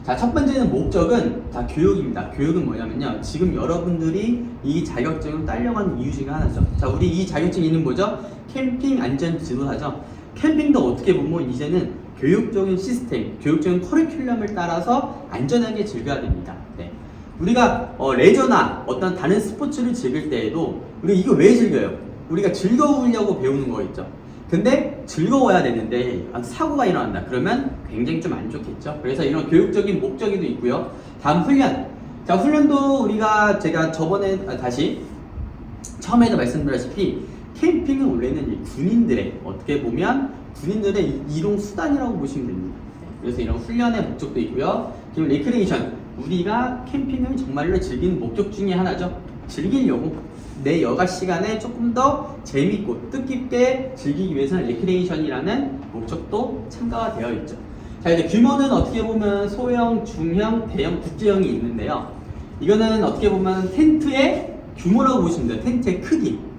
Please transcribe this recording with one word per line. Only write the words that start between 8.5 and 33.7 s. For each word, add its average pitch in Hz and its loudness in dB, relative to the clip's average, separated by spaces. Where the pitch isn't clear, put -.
캠핑 262 0
안전 151 0
지도사죠. 139 -4
캠핑도 294 4
어떻게 175 4
보면 147 0
이제는 147 0
교육적인 190 2
시스템, 123 -4
교육적인 175 2
커리큘럼을 254 0
따라서 180 -2
안전하게 214 0
즐겨야 - -4
됩니다. 90 -4
네. 87 -12
우리가, 233 2
어, - 0
레저나 240 6
어떤 190 -2
다른 196 2
스포츠를 247 -2
즐길 151 -2
때에도 - -2
우리가 180 4
이거 208 4
왜 175 10
즐겨요? 170 4
우리가 185 2
즐거우려고 240 4
배우는 131 0
거 - -4
있죠. - -8
근데 220 2
즐거워야 202 4
되는데, 120 -2
아, 123 -6
사고가 285 -2
일어난다. 123 -2
그러면 190 -2
굉장히 139 -2
좀 175 -4
안 - -8
좋겠죠. 147 -10
그래서 135 -2
이런 147 0
교육적인 180 4
목적이 202 -2
또 175 -2
있고요. 123 -2
다음 160 4
훈련. - 2
자, 190 4
훈련도 277 4
우리가 214 4
제가 160 0